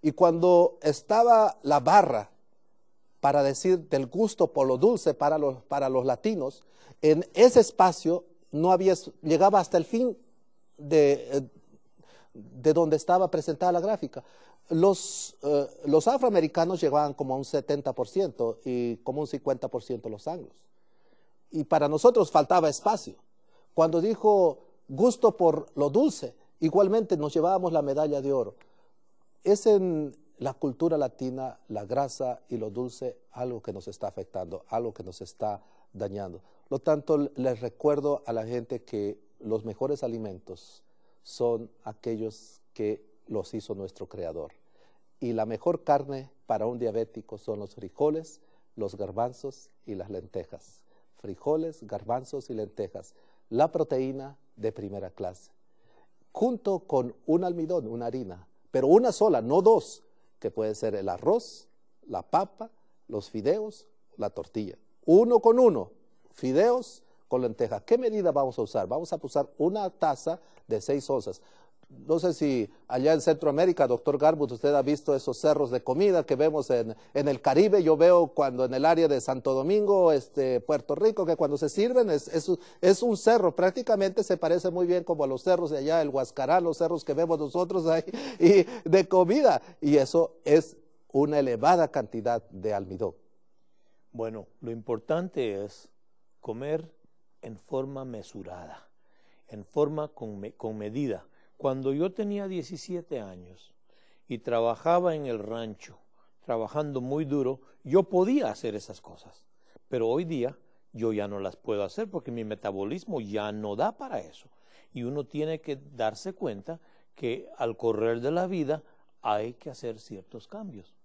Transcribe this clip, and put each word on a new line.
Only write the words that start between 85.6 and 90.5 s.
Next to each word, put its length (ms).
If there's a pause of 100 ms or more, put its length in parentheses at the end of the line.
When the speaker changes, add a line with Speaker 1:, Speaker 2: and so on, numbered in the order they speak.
Speaker 1:
de 80
allá, 220
el 80
Huascarán, 560
los 140
cerros 260
que 100
vemos 240
nosotros 480
ahí, 160 (380)
y 240 (240)
de 180
comida. 540 (200)
Y 180
eso 460
es 320 (360)